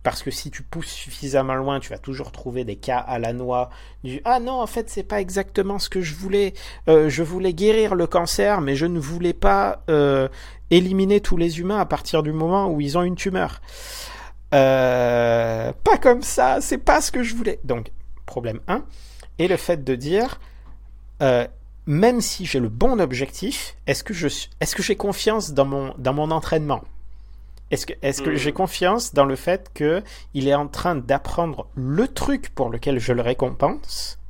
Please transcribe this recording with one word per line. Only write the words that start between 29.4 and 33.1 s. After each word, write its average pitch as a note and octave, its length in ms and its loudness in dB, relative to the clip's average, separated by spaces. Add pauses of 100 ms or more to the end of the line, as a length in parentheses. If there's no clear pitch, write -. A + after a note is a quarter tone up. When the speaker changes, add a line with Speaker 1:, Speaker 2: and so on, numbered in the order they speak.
Speaker 1:
que D#3 280 0 (320)
il C3+ 140 0
est C#3 60 6
en D3 160 0
train F3 260 -2
d'apprendre C#3 800 -2
le C#3+ 320 0
truc - 480 -2
pour A#2+ 140 0
lequel B2+ 300 -2
je B2 120 -2